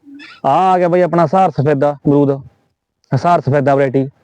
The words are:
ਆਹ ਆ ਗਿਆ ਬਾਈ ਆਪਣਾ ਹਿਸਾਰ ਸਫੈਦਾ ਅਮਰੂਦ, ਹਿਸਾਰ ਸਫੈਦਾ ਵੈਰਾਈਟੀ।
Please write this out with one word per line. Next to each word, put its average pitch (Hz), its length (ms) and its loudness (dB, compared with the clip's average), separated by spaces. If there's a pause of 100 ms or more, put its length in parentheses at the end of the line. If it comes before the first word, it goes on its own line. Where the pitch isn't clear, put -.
(460)
ਆਹ 180 280 0
ਆ 185 40 2
ਗਿਆ 180 100 0
ਬਾਈ 175 140 0
ਆਪਣਾ 170 220 0
ਹਿਸਾਰ 190 260 0
ਸਫੈਦਾ 143 480 -2 (100)
ਅਮਰੂਦ, 143 240 2 (840)
ਹਿਸਾਰ 170 280 0
ਸਫੈਦਾ 139 340 0
ਵੈਰਾਈਟੀ। 135 320 0 (160)